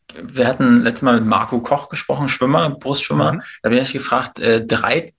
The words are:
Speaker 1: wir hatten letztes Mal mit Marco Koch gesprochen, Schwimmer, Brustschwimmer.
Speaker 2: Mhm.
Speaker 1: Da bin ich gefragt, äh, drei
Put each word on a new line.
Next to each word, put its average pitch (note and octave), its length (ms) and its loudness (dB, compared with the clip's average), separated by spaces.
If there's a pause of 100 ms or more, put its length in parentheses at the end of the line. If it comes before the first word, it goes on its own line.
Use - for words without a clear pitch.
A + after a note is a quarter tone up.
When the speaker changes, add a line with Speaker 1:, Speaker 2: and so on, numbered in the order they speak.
(140)
Speaker 1:
wir A#2+ 320 -2
hatten B2 380 4
letztes A#2 200 -2
Mal B2 180 4
mit A2 60 -2
Marco A2 340 0
Koch C#3+ 280 -2
gesprochen, C#3+ 400 -4
Schwimmer, D3+ 400 0
Brustschwimmer. D3 640 -2
Speaker 2:
Mhm. E3+ 80 -6 (220)
Speaker 1:
Da A2 60 -6
bin B2 120 2
ich C3+ 120 -6
gefragt, B2+ 460 -4
äh, A2+ 240 2
drei A#2 560 -2